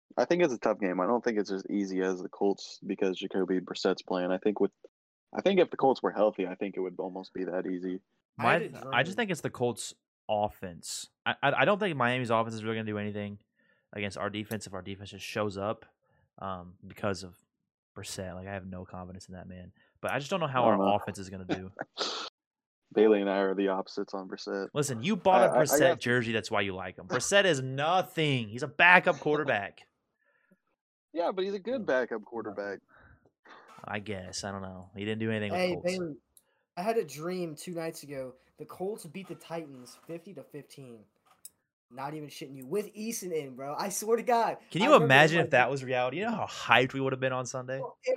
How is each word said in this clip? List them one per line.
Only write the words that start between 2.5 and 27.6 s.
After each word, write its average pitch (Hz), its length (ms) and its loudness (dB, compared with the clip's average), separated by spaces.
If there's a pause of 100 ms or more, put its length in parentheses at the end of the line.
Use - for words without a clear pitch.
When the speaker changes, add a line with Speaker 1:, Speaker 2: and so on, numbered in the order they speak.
Speaker 1:
because 95 300 -2
Jacoby 92 440 -2
Brissett's - 420 -2
playing. 90 300 -2
I 92 60 0
think 104 220 -2
with, 98 120 2 (640)
I 98 60 -2
think 190 200 4
if 147 100 4
the - 80 -8
Colts 131 240 2
were 98 100 0
healthy, 101 340 2
I 90 100 -8
think 98 200 -6
it 95 40 -6
would 90 180 -6
almost 92 340 -8
be 92 120 -6
that 90 220 -4
easy. 92 340 -4 (380)
Speaker 2:
I 117 140 4
had 175 220 -2
Speaker 3:
My, - 60 -14
Speaker 2:
a 123 160 -4
Speaker 3:
I 123 60 6
just 180 140 -2
Speaker 2:
dream. - 60 0
Speaker 3:
think 208 80 -4
it's 160 100 -2
the 131 100 -4
Colts' - 440 -4 (340)
offense. 104 800 -4 (160)
I, - 180 0
I, 139 100 4 (100)
I - 20 6
don't 196 140 4
think 185 180 -2
Miami's 123 340 0
offense 113 240 2
is 110 100 -8
really 113 120 -2
gonna 110 100 -4
do 104 120 -4
anything 104 400 -6 (540)
against 104 260 -6
our 101 120 -4
defense 104 360 -8
if 95 80 -14
our 92 80 -8
defense 98 280 -12
just 98 140 -14
shows 104 320 -4
up, 101 300 -4 (540)
um, 90 340 -12 (120)
because 95 360 -4
of 90 120 -16 (640)
Brissett. 95 380 -10
Like, 92 120 -12
I 101 60 -10
have 95 140 -8
no 92 180 -10
confidence 92 440 -14
in 90 60 -16
that 90 140 -16
man. 90 240 -16 (280)
But 92 120 -4
I 120 60 -2
just 143 120 -8
don't 190 100 -2
know 160 60 0
how 131 180 2
Speaker 1:
I 113 60 8
don't 104 100 4
Speaker 3:
our 98 60 4
Speaker 1:
know. 101 100 6
Speaker 3:
offense 101 220 -4
is 95 120 -10
gonna 95 160 -12
do. 92 240 -4 (280)
Speaker 1:
<laughs> - 60 -4 (880)
Bailey 107 280 8
and 101 100 0
I 95 80 2
are 95 160 2
the 98 140 2
opposites 98 460 -4
on 95 140 -8
Brissett. 98 460 -6
Speaker 3:
Listen, 131 260 -2
you 175 140 0
bought 185 280 6
a 110 100 6
Speaker 1:
I, 120 60 4
I, - 20 6
I - 40 6
Speaker 3:
Brissett 139 140 4 (120)
Speaker 1:
got 143 100 -2
Speaker 3:
jersey. 120 320 2
That's 107 180 -2
why 104 120 2
you 98 120 -2
like 92 240 -10
him. 90 80 -16
Brissett 190 380 4
is 151 180 4